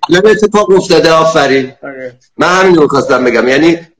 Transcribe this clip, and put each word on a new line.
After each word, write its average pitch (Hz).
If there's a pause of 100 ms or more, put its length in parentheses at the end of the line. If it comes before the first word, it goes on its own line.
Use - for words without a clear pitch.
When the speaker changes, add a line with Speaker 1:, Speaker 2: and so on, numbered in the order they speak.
(100)
Speaker 1:
الان 185
اتفاق 208
افتاده، 165
آفرین. 139 (100)
Speaker 2:
آره. 131 (180)
Speaker 1:
من 175
همین 190
رو 160
می‌خواستم 131
بگم. 117
یعنی 160 (220)